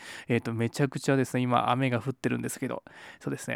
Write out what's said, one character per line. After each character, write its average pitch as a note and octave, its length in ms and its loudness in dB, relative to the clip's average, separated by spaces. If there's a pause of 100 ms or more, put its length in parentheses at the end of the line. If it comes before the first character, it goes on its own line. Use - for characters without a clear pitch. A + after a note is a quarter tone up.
(280)
え A#2+ 100 4
ー A2+ 40 2
と、 A#2 120 -4
め A#2 160 0
ち - 120 -2
ゃ C#3+ 60 4
く C#3 120 -4
ち - 120 0
ゃ C3+ 40 6
で C3 100 4
す - 100 -8
ね、 B2 60 2
今 A#2+ 300 4
雨 C3 180 2
が A#2+ 120 2
降 C3+ 100 -4
っ - 20 -6
て - 160 -2
る A#2+ 80 0
ん A#2+ 40 -2
で A#2+ 80 -4
す - 100 -8
け C3 80 -4
ど、 - 160 -6 (360)
そ - 100 -6
う C#3 40 -2
で C3 40 -4
す - 120 -10
ね、 B2 60 -2